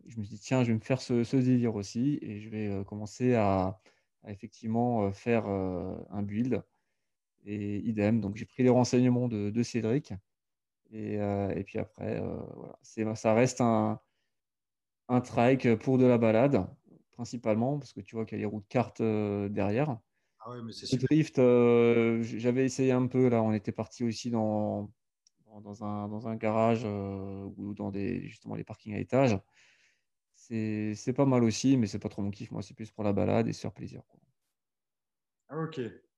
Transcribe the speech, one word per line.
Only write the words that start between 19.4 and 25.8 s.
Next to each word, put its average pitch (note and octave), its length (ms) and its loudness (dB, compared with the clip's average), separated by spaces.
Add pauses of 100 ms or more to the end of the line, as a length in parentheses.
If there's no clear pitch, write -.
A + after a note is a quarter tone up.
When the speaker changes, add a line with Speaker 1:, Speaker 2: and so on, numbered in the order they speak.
Speaker 1:
derrière. G#2+ 480 -2 (420)
Speaker 2:
Ah A#2 100 -16
ouais, B2 120 -12
mais A2+ 100 -12
c'est - 100 -16
Speaker 1:
Le - 60 -12
Speaker 2:
super. C3 200 0
Speaker 1:
drift, D3+ 300 2
euh, A#2 840 6
j-, A2+ 180 -6
j'avais B2 240 2
essayé C3 280 0
un B2+ 140 2
peu, B2+ 220 4
là. A#2 140 4
On A2 100 2
était G#2+ 200 -2
parti - 320 -8
aussi A#2 260 -4
dans, G#2+ 600 -2 (560)
dans, G#2+ 140 -20
dans G#2 240 -14